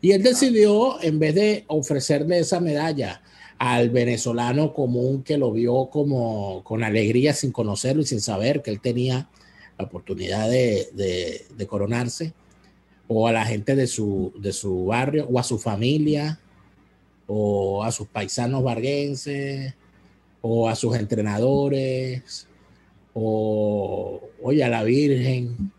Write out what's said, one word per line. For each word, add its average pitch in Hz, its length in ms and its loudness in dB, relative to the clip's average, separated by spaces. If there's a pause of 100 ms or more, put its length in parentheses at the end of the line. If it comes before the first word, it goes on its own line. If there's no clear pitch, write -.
Y 180 100 6
él 196 120 6
decidió, 233 760 4
en 156 160 2
vez 156 180 2
de 208 320 2
ofrecerle 151 720 0
esa 170 200 0
medalla 147 640 -2 (380)
al 120 320 2
venezolano 120 800 0
común 131 500 0
que 151 140 -2
lo 123 160 2
vio 120 360 2
como, 113 760 -2
con 110 180 -4
alegría, 113 480 2
sin 139 220 -2
conocerlo 123 480 -2
y 139 40 0
sin 120 140 -4
saber 107 420 -2
que 110 100 -8
él 104 100 -6
tenía 127 480 -2 (480)
la 98 80 -6
oportunidad 95 640 -4
de, 120 420 2
de, 90 540 -4 (100)
de 104 100 -8
coronarse, 120 680 -4 (760)
o 110 180 2
a 117 60 4
la 110 140 2
gente 110 320 0
de 131 100 2
su, 98 500 -2
de 98 140 -6
su 92 360 -4
barrio, 135 440 0
o 123 80 2
a 123 40 0
su 120 140 -4
familia, 147 840 0 (840)
o 101 560 0
a 117 80 -2
sus 107 160 -8
paisanos 120 560 -4
varguenses, 139 1120 -4 (680)
o 113 280 0
a 113 60 0
sus 120 200 0
entrenadores, 127 1500 -2 (680)
o, 107 1080 -2 (200)
oye, 143 220 2
a 123 60 2
la 113 140 0
Virgen 127 960 2